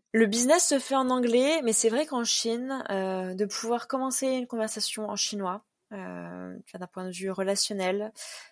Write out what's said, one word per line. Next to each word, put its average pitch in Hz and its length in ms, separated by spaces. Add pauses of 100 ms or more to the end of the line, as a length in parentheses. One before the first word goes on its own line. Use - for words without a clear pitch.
(120)
Le 226 140
business 247 420
se 277 120
fait 262 160
en 262 140
anglais, 254 540
mais 226 100
c'est 226 160
vrai 269 160
qu'en 247 180
Chine, 247 680
euh, 190 440
de 202 120
pouvoir 233 420
commencer 262 400
une 254 200
conversation 214 640
en 208 60
chinois, 196 480 (280)
euh, 180 640 (100)
tu - 60
vois, 185 80
d'un 180 80
point 185 180
de 185 80
vue 190 180
relationnel, 196 800 (400)